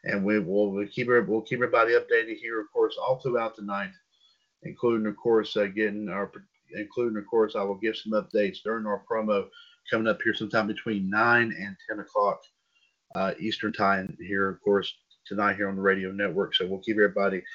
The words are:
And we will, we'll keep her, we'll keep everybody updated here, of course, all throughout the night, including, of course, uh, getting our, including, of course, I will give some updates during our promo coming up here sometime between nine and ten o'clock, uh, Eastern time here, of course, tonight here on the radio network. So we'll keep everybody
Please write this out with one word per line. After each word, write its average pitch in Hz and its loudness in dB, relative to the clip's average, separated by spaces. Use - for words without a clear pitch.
And 98 -2
we 107 2
will, 98 2
we'll 101 -4
keep 120 -6
her, 120 6
we'll 110 0
keep 123 -6
everybody 117 4
updated 117 2
here, 113 -6
of 104 -10
course, 113 0
all 131 -2
throughout 117 -4
the 107 -14
night, 101 -6
including, 113 0
of 104 -4
course, 110 2
uh, 104 2
getting 104 -2
our, 98 -4
including, 107 -4
of 98 -10
course, 110 2
I 101 -2
will 98 -4
give 110 -2
some 110 -8
updates 104 0
during 110 -4
our 101 -4
promo 107 0
coming 113 0
up 107 0
here 110 2
sometime 107 0
between 104 -4
nine 117 4
and 98 -10
ten 107 -6
o'clock, 101 0
uh, 92 0
Eastern 107 -4
time 95 0
here, 98 0
of 92 -6
course, 101 2
tonight 101 0
here 101 -2
on 98 -4
the 95 -4
radio 95 2
network. 98 -2
So 90 0
we'll 95 -6
keep 107 -2
everybody 98 2